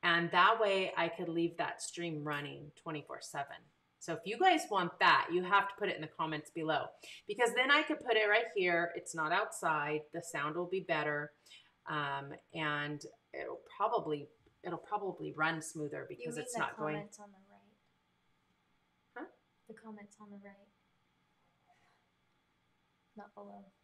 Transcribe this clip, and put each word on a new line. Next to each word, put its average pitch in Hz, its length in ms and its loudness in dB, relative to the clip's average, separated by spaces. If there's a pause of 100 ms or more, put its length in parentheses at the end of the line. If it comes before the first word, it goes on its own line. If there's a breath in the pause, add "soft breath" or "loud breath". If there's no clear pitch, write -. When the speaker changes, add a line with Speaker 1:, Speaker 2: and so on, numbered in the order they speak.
Speaker 1:
And 170 300 4
that 196 280 8
way 196 340 4
I 170 140 2
could 170 220 -4
leave 165 260 0
that 147 240 -4
stream 165 440 -6
running 143 460 -6 (120)
twenty-four 151 400 -8
seven. - 340 -8 (440)
So 165 140 -4
if 156 100 -6
you 202 120 -4
guys 359 320 6
want 180 300 0
that, 165 320 6
you 180 140 2
have 196 240 4
to - 100 -8
put 202 100 0
it 175 60 0
in - 60 -8
the 156 80 -6
comments 156 420 -4
below, 156 360 0 (420 loud breath)
because 220 260 2
then 277 160 2
I 294 120 8
could 302 220 -2
put 233 120 4
it 214 120 4
right 220 180 6 (100)
here. 170 400 4
It's - 180 -10
not 156 160 0
outside. 151 680 0 (120)
The 170 120 -6
sound 151 320 -4
will 175 100 -2
be 185 140 -2
better. 151 500 -2 (580 loud breath)
Um, 139 440 -4 (200)
and 147 480 -2 (320)
it'll - 280 -8 (160)
probably, 151 500 0 (380)
it'll 180 140 -4
probably - 580 -6
run 160 260 2
smoother 147 480 -6
Speaker 2:
You - 80 -10
Speaker 1:
because - 160 -8
Speaker 2:
mean 151 120 -6
Speaker 1:
it's - 80 -10
Speaker 2:
the 226 40 -2
Speaker 1:
not - 180 -2
going 151 200 -2
Speaker 2:
comments - 240 -10
on 208 100 -16
the - 220 -20
right? - 80 -20 (1600)
Speaker 1:
Huh? 320 80 -8 (420)
Speaker 2:
The 220 60 -18
comments 214 460 -18
on 208 100 -20
the 202 140 -16
right. 202 220 -20 (2500 soft breath)
Not 208 200 -18
below. 202 300 -16 (180)